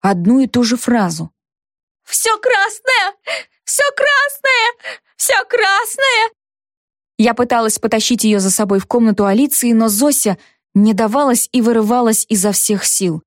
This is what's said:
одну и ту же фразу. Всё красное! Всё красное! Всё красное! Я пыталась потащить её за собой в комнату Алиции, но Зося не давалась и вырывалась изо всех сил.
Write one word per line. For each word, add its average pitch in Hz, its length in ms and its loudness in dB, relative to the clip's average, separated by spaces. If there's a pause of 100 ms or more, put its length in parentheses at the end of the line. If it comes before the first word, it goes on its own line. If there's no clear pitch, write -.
одну 196 380 2
и 262 60 2
ту 240 180 0
же 233 120 0
фразу. 175 540 -2 (720)
Всё - 340 -2
красное! 427 760 -2 (500)
Всё - 200 -2 (120)
красное! 539 1040 -2 (160)
Всё - 180 -2 (140)
красное! 453 800 0 (880)
Я 226 160 2
пыталась 233 440 0
потащить 220 460 -2
её 208 160 2
за 190 100 0
собой 196 300 0
в - 60 -12
комнату 220 400 2
Алиции, 240 460 0
но 226 160 2
Зося 214 480 0 (380)
не 208 200 4
давалась 240 580 0
и 247 100 2
вырывалась 226 680 2
изо 202 240 0
всех 196 320 -2
сил. 170 420 -2